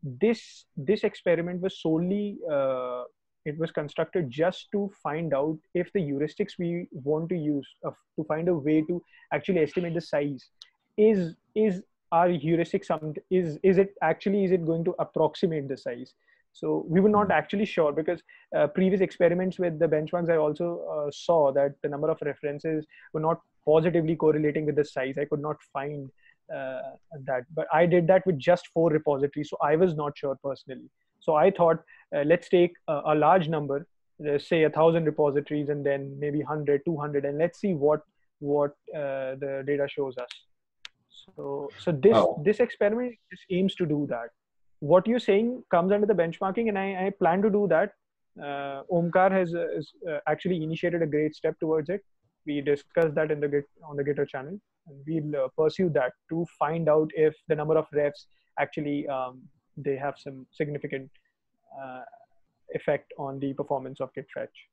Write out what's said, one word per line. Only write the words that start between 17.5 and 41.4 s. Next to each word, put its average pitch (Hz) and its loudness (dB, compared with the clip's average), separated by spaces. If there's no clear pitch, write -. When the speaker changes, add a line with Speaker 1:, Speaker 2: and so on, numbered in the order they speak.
Speaker 1:
sure 156 2
because, 160 -2
uh, 151 4
previous 190 2
experiments 180 2
with 175 -2
the 165 2
benchmarks, 160 0
I 165 4
also, 151 0
uh, 151 -4
saw 147 2
that 139 2
the 147 -4
number 147 -2
of 156 0
references 151 -4
were 156 -4
not 160 0
positively 160 4
correlating 151 2
with 147 -2
the 147 2
size. 135 -6
I 143 -4
could 147 -4
not 151 -8
find, 143 -10
uh, 131 -8
that, 127 -4
but 156 -4
I 170 8
did 170 6
that 185 6
with 180 0
just 175 2
four 165 2
repositories. 147 0
So - -10
I 151 2
was 175 4
not 147 -4
sure 139 -6
personally. 131 -10
So 160 0
I 160 6
thought, 165 2
uh, 147 0
let's 165 4
take 175 6
a, 151 -2
a - 6
large 151 6
number, 147 -4
uh, 143 0
say 160 2
a 151 4
thousand 165 4
repositories, 147 0
and 147 -4
then 139 -2
maybe 147 -2
hundred, 143 0
two 170 -2
hundred, 143 -4
and 143 -4
let's 170 -2
see 196 -2
what, 151 2
what, 143 0
uh, 135 -6
the 139 -6
data 143 0
shows 135 -6
us. 123 -12
So, 143 -12